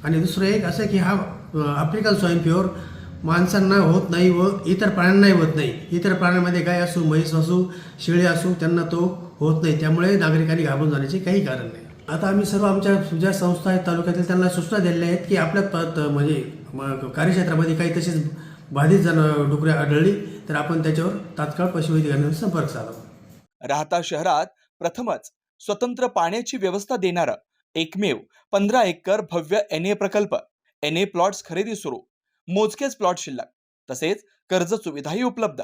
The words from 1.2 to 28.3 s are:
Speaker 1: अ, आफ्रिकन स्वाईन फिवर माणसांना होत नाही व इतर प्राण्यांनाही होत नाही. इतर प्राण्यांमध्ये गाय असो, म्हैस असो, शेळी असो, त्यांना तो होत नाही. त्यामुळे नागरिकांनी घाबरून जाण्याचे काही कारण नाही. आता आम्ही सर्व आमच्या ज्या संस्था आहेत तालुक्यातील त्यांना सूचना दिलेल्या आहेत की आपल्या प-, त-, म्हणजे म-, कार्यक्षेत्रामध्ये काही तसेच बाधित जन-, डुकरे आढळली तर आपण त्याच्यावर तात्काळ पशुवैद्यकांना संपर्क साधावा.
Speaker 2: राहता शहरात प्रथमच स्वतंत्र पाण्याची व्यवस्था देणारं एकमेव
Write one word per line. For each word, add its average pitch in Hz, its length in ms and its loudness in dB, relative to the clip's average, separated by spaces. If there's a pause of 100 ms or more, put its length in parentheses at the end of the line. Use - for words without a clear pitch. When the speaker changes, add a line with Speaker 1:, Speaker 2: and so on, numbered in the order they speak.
Speaker 1:
अ, 160 40 -2
आफ्रिकन 156 580 0
स्वाईन 170 280 0
फिवर 170 220 2 (580)
माणसांना 185 520 2
होत 170 340 4
नाही 175 200 4
व 180 200 4 (160)
इतर 190 240 2
प्राण्यांनाही 190 440 6
होत 156 220 4
नाही. 131 240 -2 (120)
इतर 175 220 0
प्राण्यांमध्ये 175 480 2
गाय 175 200 0
असो, 170 220 0
म्हैस 156 300 2
असो, 175 400 2 (260)
शेळी 175 260 2
असो, 170 280 2
त्यांना 170 300 0
तो 175 560 -2
होत 156 240 2
नाही. 156 160 2
त्यामुळे 170 380 2
नागरिकांनी 160 460 2
घाबरून 143 260 0
जाण्याचे 143 300 -2
काही 180 260 2
कारण 127 200 -6
नाही. - 200 -14 (220)
आता 160 200 -4
आम्ही 202 180 2
सर्व 202 200 0
आमच्या 196 300 2
ज्या 180 380 0
संस्था 180 360 0
आहेत 180 180 2
तालुक्यातील 175 400 0
त्यांना 180 220 2
सूचना 180 280 -2
दिलेल्या 175 300 0
आहेत 180 120 0 (100)
की 196 80 2
आपल्या 165 260 0
प-, 165 320 -4
त-, 160 40 -2
म्हणजे 143 540 0 (200)
म-, 135 200 -6
कार्यक्षेत्रामध्ये 160 840 0
काही 165 160 0
तसेच 160 400 -2 (400)
बाधित 156 280 6
जन-, 156 500 2
डुकरे 151 220 2
आढळली 151 680 2 (120)
तर 151 60 -4
आपण 156 280 -2
त्याच्यावर 160 300 0 (240)
तात्काळ 151 300 -2
पशुवैद्यकांना 156 640 0
संपर्क 165 380 -2
साधावा. 113 340 -12 (640)
Speaker 2:
राहता 151 360 -2
शहरात 156 420 0 (340)
प्रथमच 170 520 -6 (280)
स्वतंत्र 240 480 -4
पाण्याची 208 500 -2
व्यवस्था 196 380 -4
देणारं 175 380 -2 (420)
एकमेव 165 420 -2 (340)